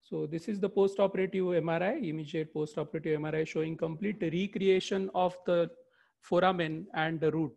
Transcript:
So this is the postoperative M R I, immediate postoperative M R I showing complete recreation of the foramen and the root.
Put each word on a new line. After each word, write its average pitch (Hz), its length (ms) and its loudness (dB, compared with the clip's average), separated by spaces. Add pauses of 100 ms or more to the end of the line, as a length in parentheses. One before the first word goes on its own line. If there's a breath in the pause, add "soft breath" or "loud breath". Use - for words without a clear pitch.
So 156 240 -6
this 160 240 -6
is 202 100 -2
the 190 100 0
postoperative 190 840 2
M 165 140 2
R 165 140 0
I, 208 120 0
immediate 156 580 -4
postoperative 156 640 -2
M 151 100 -2
R 156 100 -2
I 160 80 0
showing 160 340 -2
complete 165 440 -4
recreation 190 920 0
of 180 320 2
the 170 240 2 (520 soft breath)
foramen 175 720 2
and 160 260 0
the 156 120 4
root. 156 260 0